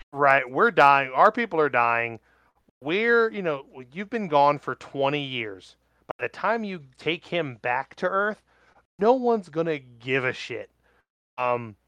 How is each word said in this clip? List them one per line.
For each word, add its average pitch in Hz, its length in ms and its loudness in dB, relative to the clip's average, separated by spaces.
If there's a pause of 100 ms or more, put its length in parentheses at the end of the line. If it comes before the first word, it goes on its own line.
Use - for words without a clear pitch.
(120)
Right, 139 380 4
we're 190 220 2
dying. 139 420 6
Our 175 180 6
people 208 280 -2
are 151 100 2
dying. 117 500 0 (640)
We're, 226 480 0
you 208 140 -8
know, 147 220 -4 (280)
you've 202 160 -10
been 220 180 -6
gone 147 300 2
for 139 160 -10
twenty 139 500 -4
years. 113 520 -10 (320)
By - 180 -8
the - 40 -4
time 220 340 -2
you 190 180 -10 (160)
take 160 300 -6
him 147 340 -6
back 123 360 -4
to 185 100 -4
Earth, 196 340 -4 (560)
no 220 160 4
one's 233 360 -2
gonna 160 280 -2
give 127 480 -4
a 123 80 -2
shit. - 380 -12 (640)
Um, 120 380 -2 (120)